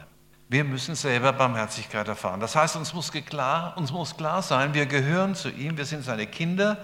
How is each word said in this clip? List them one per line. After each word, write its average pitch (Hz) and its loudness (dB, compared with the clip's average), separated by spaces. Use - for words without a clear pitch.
Wir 135 4
müssen 131 -2
selber 127 4
Barmherzigkeit 113 0
erfahren. 98 -4
Das 113 -2
heißt, 156 4
uns 160 -6
muss 165 -6
geklar-, 151 -2
uns 143 -2
muss 170 -6
klar 160 -2
sein, 143 2
wir 147 4
gehören 151 2
zu - -4
ihm, 147 -4
wir 147 -4
sind 151 -6
seine 110 -2
Kinder 190 2